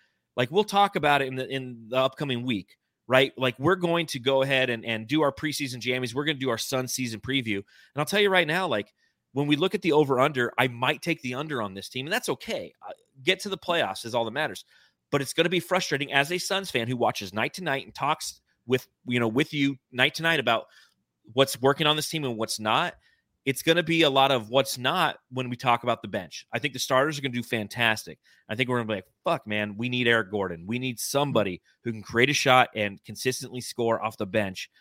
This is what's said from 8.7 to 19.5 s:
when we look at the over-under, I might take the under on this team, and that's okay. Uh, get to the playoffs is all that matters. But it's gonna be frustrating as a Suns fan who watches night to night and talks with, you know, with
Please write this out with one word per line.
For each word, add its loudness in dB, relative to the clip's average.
when 0
we 4
look 0
at -2
the 2
over-under, 4
I 2
might -2
take -4
the -6
under -4
on -6
this -12
team, -8
and -6
that's -4
okay. -6
Uh, -14
get 2
to -8
the -6
playoffs -2
is -8
all 2
that -4
matters. -4
But 2
it's -6
gonna 2
be 2
frustrating -2
as 2
a -2
Suns -4
fan 0
who -2
watches -2
night -2
to -12
night -2
and -20
talks -4
with, 0
you 0
know, 2
with 0